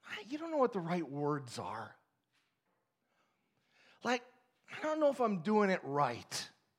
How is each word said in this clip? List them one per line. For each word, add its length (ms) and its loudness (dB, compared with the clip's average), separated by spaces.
you 120 -8
don't 100 -8
know 80 -2
what 160 4
the 60 -2
right 280 -2
words 520 -4
are. 360 -8
Like, 200 2
I 100 -12
don't 180 0
know 100 6
if 100 -2
I'm 220 2
doing 280 4
it 140 2
right. 680 -2